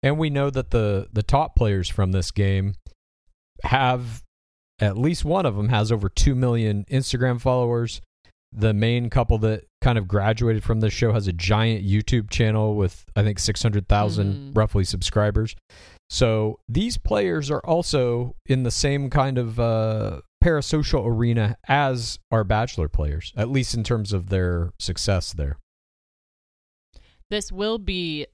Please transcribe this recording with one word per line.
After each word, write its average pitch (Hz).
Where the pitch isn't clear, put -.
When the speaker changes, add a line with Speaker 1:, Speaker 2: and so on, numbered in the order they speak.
Speaker 1:
And 143
we 156
know 139
that 131
the, 104
the 107
top 147
players 98
from 95
this 92
game 98
have, 127
at 101
least 147
one 170
of 113
them 104
has 110
over 104
two -
million 113
Instagram 127
followers. 120
The 110
main 117
couple 120
that 107
kind 120
of 95
graduated 110
from 110
this 107
show 113
has 107
a 92
giant 104
YouTube 107
channel 107
with, 98
I 104
think, 104
six -
hundred 104
thousand 104
Speaker 2:
Mm-hmm. -
Speaker 1:
roughly 107
subscribers. 104
So 110
these 202
players 180
are 147
also 127
in 131
the 120
same 139
kind 135
of, 117
uh, 110
parasocial 151
arena 117
as 135
our 110
Bachelor 107
players, 76
at 107
least 131
in 117
terms 110
of 92
their 87
success -
there. 71
Speaker 2:
This 208
will 214
be 175